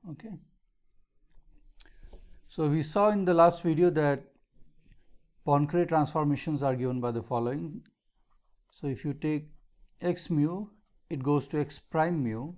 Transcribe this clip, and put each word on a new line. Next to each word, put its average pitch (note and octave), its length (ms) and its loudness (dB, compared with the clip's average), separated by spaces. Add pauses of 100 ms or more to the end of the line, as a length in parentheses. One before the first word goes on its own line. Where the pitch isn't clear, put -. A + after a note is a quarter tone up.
(120)
Okay. A3 180 -14 (2250)
So D#3 200 -2
we D#3 120 2
saw G#3 300 2
in G3 160 0
the F3 80 4
last E3+ 280 6
video E3+ 280 4
that C#3+ 340 0 (1200)
Poincare D3 400 2
transformations D3 760 0
are C3+ 120 2
given B2+ 280 -2
by A#2+ 80 -2
the A2+ 100 -4
following. B2+ 640 -4 (920)
So - 140 -12
if C3 180 -6
you C#3+ 80 -4
take D3+ 380 -4 (500)
x F3 300 -4
mu, E3+ 380 0 (420)
it C#3 120 -6
goes C#3+ 260 0
to D3+ 120 -2
x D3 180 -6
prime D#3+ 460 0
mu A#2+ 340 -6